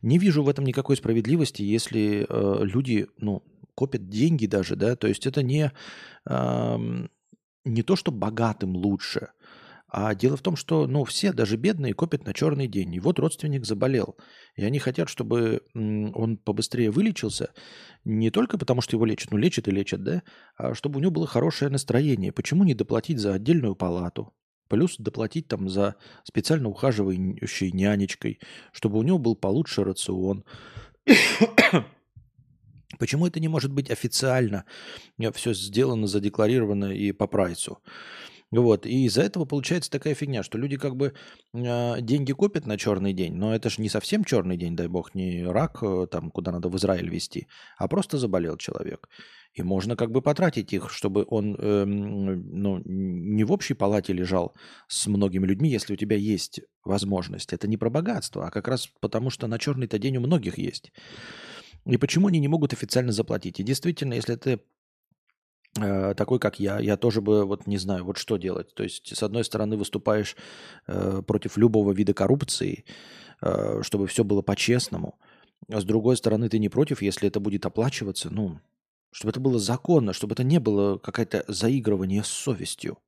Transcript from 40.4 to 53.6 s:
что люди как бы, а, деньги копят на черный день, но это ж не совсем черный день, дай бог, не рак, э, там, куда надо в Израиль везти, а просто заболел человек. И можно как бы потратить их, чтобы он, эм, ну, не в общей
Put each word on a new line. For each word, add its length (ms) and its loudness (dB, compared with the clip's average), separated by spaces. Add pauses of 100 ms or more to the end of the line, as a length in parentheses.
что 140 -8
люди 200 -4
как 200 -4
бы, 160 -2 (420)
а, 460 -2
деньги 320 0
копят 340 0
на 100 -2
черный 360 0
день, 220 -2
но 200 0
это 140 0
ж 100 -6
не 100 -2
совсем 360 0
черный 320 0
день, 180 -4
дай 120 -2
бог, 280 -4
не 300 -4
рак, 380 0
э, 280 0
там, 200 -6
куда 200 -4
надо 180 -4
в 80 -4
Израиль 320 0
везти, 380 -8 (300)
а 100 -2
просто 300 -2
заболел 400 -2
человек. 500 -10 (460)
И 100 -8
можно 340 0
как 140 -2
бы 100 2
потратить 520 0
их, 180 -4
чтобы 380 0
он, 300 0
эм, 1040 0
ну, 220 0
не 600 -2
в 80 0
общей 220 -2